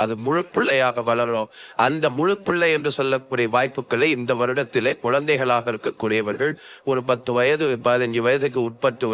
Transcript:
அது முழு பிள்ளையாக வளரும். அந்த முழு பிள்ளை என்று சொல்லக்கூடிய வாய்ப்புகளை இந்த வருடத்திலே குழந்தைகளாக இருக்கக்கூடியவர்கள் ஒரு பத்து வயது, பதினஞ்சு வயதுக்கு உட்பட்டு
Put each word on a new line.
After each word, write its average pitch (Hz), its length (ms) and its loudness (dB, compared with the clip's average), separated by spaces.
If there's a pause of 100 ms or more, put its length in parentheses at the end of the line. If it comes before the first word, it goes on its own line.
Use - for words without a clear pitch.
அது 113 160 0
முழு 147 240 -2 (140)
பிள்ளையாக 127 540 0
வளரும். 117 400 0 (260)
அந்த 147 340 2
முழு 160 260 0 (120)
பிள்ளை 170 240 2
என்று 151 200 0
சொல்லக்கூடிய 131 640 -2
வாய்ப்புகளை 131 640 0
இந்த 123 240 -2
வருடத்திலே 123 520 0 (120)
குழந்தைகளாக 127 680 0
இருக்கக்கூடியவர்கள் 110 800 -2 (320)
ஒரு 127 180 0
பத்து 123 300 -2
வயது, 143 360 2 (180)
பதினஞ்சு 120 400 2
வயதுக்கு 131 400 0
உட்பட்டு 117 460 -2